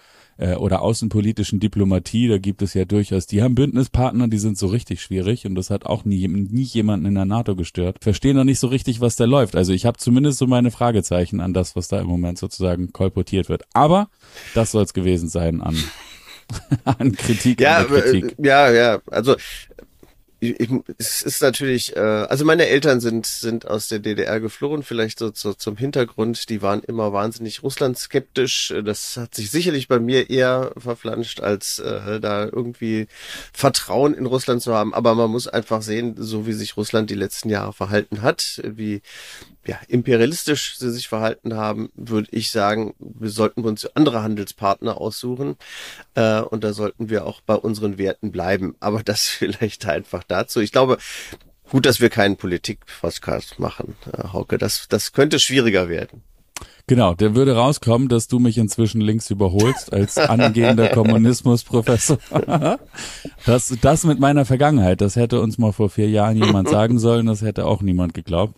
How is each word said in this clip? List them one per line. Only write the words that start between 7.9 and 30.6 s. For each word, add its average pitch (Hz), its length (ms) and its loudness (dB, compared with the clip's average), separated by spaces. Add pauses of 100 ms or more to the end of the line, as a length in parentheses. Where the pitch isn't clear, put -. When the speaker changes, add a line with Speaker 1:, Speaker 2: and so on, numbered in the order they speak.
Speaker 1:
Verstehen 135 360 2
noch 135 80 4
nicht 135 160 2
so 131 80 2
richtig, 123 340 -2
was 117 140 2
da 117 100 2
läuft. 127 300 2
Also 92 180 4
ich 92 100 0
habe 120 140 0
zumindest 131 400 2
so 131 80 2
meine 123 240 4
Fragezeichen 95 720 0
an 92 100 -2
das, 90 240 -2
was 90 120 -6
da 98 120 -2
im 90 60 -4
Moment 87 320 -2
sozusagen 90 560 -4
kolportiert 95 560 -2
wird. 82 140 -4 (100)
Aber 175 340 4 (460)
das 113 160 2
soll's 104 240 0
gewesen 90 340 0
sein 82 320 -2
an, 80 160 -2 (640)
<laughs> - 460 -6
an 131 280 0
Kritik 120 480 0
Speaker 2:
Ja, 151 200 6
Speaker 1:
an 135 120 0
der 139 80 6
Kritik. 117 380 2
Speaker 2:
äh, 147 100 0
ja, 139 220 8
ja. 117 300 4 (100)
Also 120 260 2 (1080)
ich, 120 140 -2
ich, 120 120 -2 (280)
es - 240 -6
ist - 180 -6
natürlich, 131 540 -2
äh, 85 60 -2
also 107 440 0
meine 156 220 4
Eltern 131 320 4
sind, 113 280 -4
sind - 420 -6
aus 107 200 -4
der 110 120 -4
D 107 160 -4
D 101 80 -2
R 110 160 -2
geflohen, 143 420 -6
vielleicht 113 380 -6
so, 110 120 -4
so 101 220 -8
zum 104 220 -8
Hintergrund, 120 720 -4
die 107 140 -6
waren 101 200 0
immer 110 300 -4
wahnsinnig 107 500 -6
russlandskeptisch. 131 1120 -4 (100)
Das - 320 -6
hat 120 200 -10
sich 104 160 -6
sicherlich 156 340 -2
bei 123 140 2
mir 123 300 0
eher 127 460 0